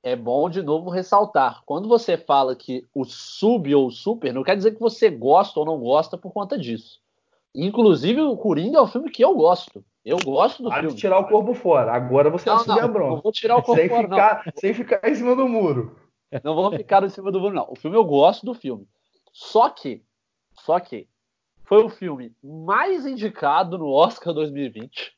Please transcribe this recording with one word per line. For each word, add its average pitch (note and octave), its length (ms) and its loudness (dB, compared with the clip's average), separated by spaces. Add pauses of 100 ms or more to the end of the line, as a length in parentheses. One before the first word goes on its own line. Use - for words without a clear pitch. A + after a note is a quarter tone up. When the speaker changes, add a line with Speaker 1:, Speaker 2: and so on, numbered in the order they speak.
Speaker 1:
é B2+ 140 -4
bom B2 320 -2
de F3 140 -6
novo D#3+ 260 -4
ressaltar, F3+ 760 0
quando F3 200 -8
você A3+ 300 2
fala C3+ 400 0
que B2+ 380 -10
o C3+ 100 -4
sub F3+ 720 -2
ou C3+ 140 4
o - 20 -6
super, G3 420 -6
não C3 100 -4
quer F#3+ 140 0
dizer G3+ 140 2
que A3 100 -14
você A3+ 300 2
gosta D3+ 500 2
ou D3+ 60 -2
não D#3+ 120 -6
gosta C#3+ 380 0
por F3 160 -16
conta G3 240 -8
disso. A#2 440 -10 (540)
Inclusive, G3 680 2
o C#4 120 0
Coringa G3 440 0
é - 20 6
um A#3+ 60 6
filme C4+ 240 -8
que - 120 0
eu E4+ 120 4
gosto. F3 500 0 (180)
Eu C3+ 220 -2
gosto C#3 380 0
do A#3+ 80 -6
Speaker 2:
Para C3 100 -2
de E3 60 -4
Speaker 1:
filme. B2+ 120 -6
Speaker 2:
tirar F#3 200 2
o G3 100 -2
corpo G#3+ 240 2
fora. C3 400 2
Agora C3 380 2
você F3 180 -4
Speaker 1:
Não, A3 80 4
Speaker 2:
assume A3 220 2
Speaker 1:
não, A#3+ 60 0
Speaker 2:
a A#3+ 40 0
bronca. F3+ 280 -2
Speaker 1:
não D3 40 -10
vou G#3+ 100 -2
tirar A3+ 280 0
o A#3+ 40 2
corpo A#3+ 160 2
Speaker 2:
Sem F3 120 2
Speaker 1:
fora, A#3 180 0
não. F#3 80 -2
Speaker 2:
ficar, G#3 400 2
sem G3 160 -2
ficar B3 340 -2
em D4 80 0
cima B3 220 0
do C4 100 0
muro. F3 480 -2 (480)
Speaker 1:
Não D#3 120 -4
vou F#3 180 0
ficar G3 320 2
em F#3+ 60 -4
cima G3 200 -10
do F#3+ 80 -2
muro, F#3+ 160 -2
não. C#3 140 -4
O B2+ 80 -16
filme, D#3+ 220 -10
eu A3 60 6
gosto E3 420 2
do A#3+ 80 -8
filme. A#2+ 320 -12 (480)
Só A#3 340 2
que, - 340 -10 (520)
só F3 260 -2
que, B2 260 -16 (580)
foi G#3+ 200 4
o G#3+ 60 -4
filme C3 420 -12 (100)
mais G#3 640 -4
indicado F#3+ 720 -4
no D#3 160 -6
Oscar E3+ 400 0
dois D3+ 180 -4
mil C#3 140 -8
e B2 60 -8
vinte. A2 480 -16